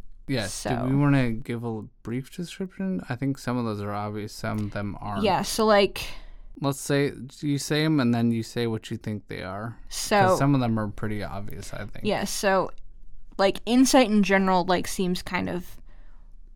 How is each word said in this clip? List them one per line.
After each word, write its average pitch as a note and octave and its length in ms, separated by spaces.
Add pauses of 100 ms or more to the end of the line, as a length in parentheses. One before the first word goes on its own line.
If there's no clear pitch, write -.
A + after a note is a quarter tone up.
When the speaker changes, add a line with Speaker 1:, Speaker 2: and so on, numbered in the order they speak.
(260)
Speaker 1:
Yes. A2+ 280
Speaker 2:
So - 200
Speaker 1:
Do - 160
we C3+ 60
wanna C#3 360
give A2+ 300
a A2+ 200 (200)
brief B2 320
description? F#3 760
I B2 60
think C3+ 220
some B2+ 200
of A#2+ 80
those G#2 160
are G#2 100
obvious, G#2 400
some A2 260
of G#2 140
them G#2 280
aren't. G#2 240
Speaker 2:
Yeah, F#3+ 180
so, G#3+ 240
like, G3+ 340 (600)
Speaker 1:
Let's C#3 200
say, C#3+ 320 (280)
you C#3+ 180
say D3+ 260
'em D#3 140
and A#2+ 160
then A#2 160
you A2+ 140
say A#2+ 240
what A2 200
you A2+ 80
think G#2 300
they F#2+ 160
are. G2+ 340 (120)
'Cause - 80
Speaker 2:
So F#3+ 420
Speaker 1:
some C#3 160
of C3 60
them A2+ 180
are G#2+ 80
pretty G#2 340
obvious, G2+ 540
I - 40
think. - 260
Speaker 2:
Yeah, F#3 180
so, G#3+ 480 (680)
like, G3 280
insight B3+ 420
in G#3 140
general, F#3+ 420
like, F3+ 220
seems F#3 340
kind F#3 300
of F3 260 (800)